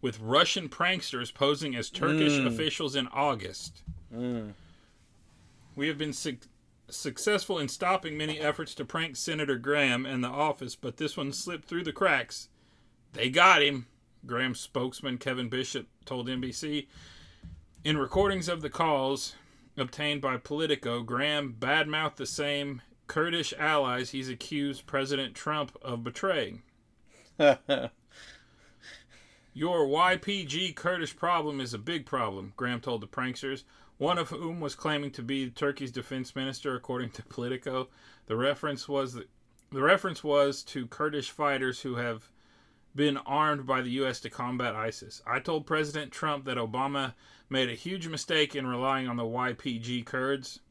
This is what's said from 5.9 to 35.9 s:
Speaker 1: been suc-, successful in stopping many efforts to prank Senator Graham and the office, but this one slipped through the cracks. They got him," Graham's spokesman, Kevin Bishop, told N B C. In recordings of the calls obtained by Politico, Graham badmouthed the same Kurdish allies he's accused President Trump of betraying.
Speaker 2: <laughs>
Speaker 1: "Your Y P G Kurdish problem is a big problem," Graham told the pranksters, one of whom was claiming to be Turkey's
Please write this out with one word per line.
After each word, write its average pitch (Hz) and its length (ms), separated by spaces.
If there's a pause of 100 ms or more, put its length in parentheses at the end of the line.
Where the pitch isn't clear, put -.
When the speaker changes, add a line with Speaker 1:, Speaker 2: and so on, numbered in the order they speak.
Speaker 1:
been 147 160
suc-, 127 340 (420)
successful 180 720
in 143 80
stopping 180 500
many 156 220
efforts 151 360
to 139 100
prank 160 320
Senator 151 400
Graham 131 480
and 131 180
the 123 60
office, 139 460
but - 220
this 151 200
one 139 160
slipped 170 340
through 170 160
the 160 100
cracks. 143 540 (680)
They 123 160
got 170 320
him," 143 260 (380)
Graham's 123 360
spokesman, 127 560
Kevin 127 320
Bishop, 127 380 (180)
told 123 240
N 127 100
B 127 140
C. 147 340 (960)
In 151 140
recordings 185 500
of 170 140
the 151 80
calls 139 680 (400)
obtained 147 460
by 131 160
Politico, 143 680
Graham 135 560
badmouthed 151 560
the 135 100
same 143 560 (260)
Kurdish 165 500
allies 131 540
he's 131 180
accused 143 560
President 135 500
Trump 151 460
of 120 220
betraying. 123 580 (760)
Speaker 2:
<laughs> 135 520 (1600)
Speaker 1:
"Your 160 320
Y 170 320
P 196 280
G 165 260
Kurdish 175 460
problem 151 420
is 120 140
a 117 60
big 143 260
problem," 101 500
Graham 123 240
told 120 220
the 107 60
pranksters, 131 560 (340)
one 170 200
of 165 120
whom 170 320
was 143 140
claiming 143 360
to 135 120
be 135 260
Turkey's 139 420